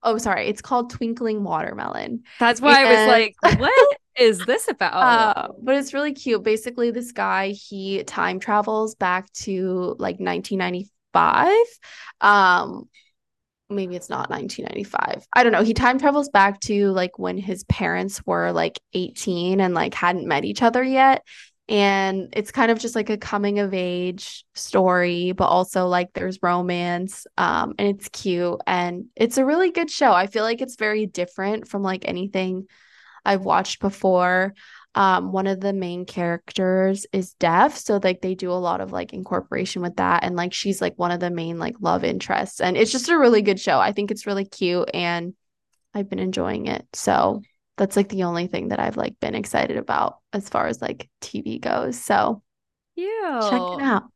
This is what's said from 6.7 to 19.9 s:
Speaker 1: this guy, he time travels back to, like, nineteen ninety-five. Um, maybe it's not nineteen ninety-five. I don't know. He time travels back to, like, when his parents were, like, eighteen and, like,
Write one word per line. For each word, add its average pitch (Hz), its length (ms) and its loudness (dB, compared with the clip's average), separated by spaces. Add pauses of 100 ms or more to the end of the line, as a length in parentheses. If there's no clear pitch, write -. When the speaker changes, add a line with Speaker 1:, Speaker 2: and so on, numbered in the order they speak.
Speaker 1:
this 240 220 -8
guy, 196 360 -2
he 196 540 -6
time 185 360 -4
travels 214 560 -2
back 185 380 -2
to, 185 680 -4
like, 185 200 -4
nineteen 185 400 -4
ninety-five. 185 1040 2 (540)
Um, 190 680 4 (800)
maybe 190 260 -6
it's 180 140 -14
not 131 200 -8
nineteen - 360 -8
ninety-five. - 680 -6
I 247 120 6
don't 233 100 6
know. 185 100 4
He 226 100 2
time 254 260 2
travels 285 280 2
back 294 340 4
to, 202 300 2
like, 180 260 -2
when 180 200 -4
his 190 280 -8
parents 185 600 -2
were, 175 260 0
like, 165 300 -2 (100)
eighteen 180 680 -2
and, 185 120 2
like, 165 200 0